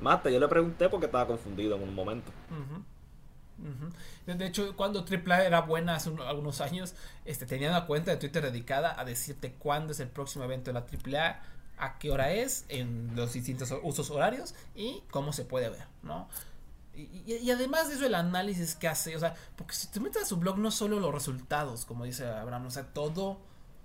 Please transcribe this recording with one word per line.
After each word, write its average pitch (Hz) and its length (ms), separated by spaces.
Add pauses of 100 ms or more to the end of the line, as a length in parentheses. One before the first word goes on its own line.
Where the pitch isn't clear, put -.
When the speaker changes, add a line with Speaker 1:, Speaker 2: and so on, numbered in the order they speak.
Speaker 1:
Más, 160 240
yo 127 140
le - 80
pregunté 170 420
porque 175 160
estaba 123 200
confundido 104 520
en 98 60
un 98 120
momento. 104 360 (200)
Speaker 2:
Ujú. 151 320 (840)
Ujú. 147 240 (320)
De, 180 100
de 185 120
hecho, 196 280
cuando 196 300
triple 175 280
A 185 120
era 170 160
buena 160 340
hace 156 140
un, 156 100
algunos 143 400
años, 175 340 (300)
este, 151 220
tenía 143 240
una 170 160
cuenta 160 260
de 156 60
Twitter 151 260
dedicada 135 560
a 117 60
decirte 123 480
cuándo 151 400
es 147 60
el 123 100
próximo 135 340
evento 127 260
de 120 40
la 120 120
triple - 320
A, 160 240 (360)
a 135 200
qué 147 140
hora 139 220
es, 247 360
en 117 460
los 120 180
distintos 127 380
ho-, - 100
usos 147 300
horarios 190 420 (220)
y 214 340
cómo 143 240
se 123 120
puede 123 240
ver, - 180 (160)
¿no? 80 260 (680)
Y, 180 300
y, 226 120
y 240 140
además 277 380
de 285 60
eso, 277 100
el 233 80
análisis 180 600
que 170 120
hace, 160 280
o 160 40
sea, 165 140 (220)
porque - 180
si - 140
te 202 120
metes 415 220
a 403 40
su 185 120
blog, 190 220
no 220 100
solo 208 300
los 165 120
resultados, 131 760
como 120 200
dice 123 220
Abraham, 123 400
o 123 40
sea, 127 220
todo 170 460 (460)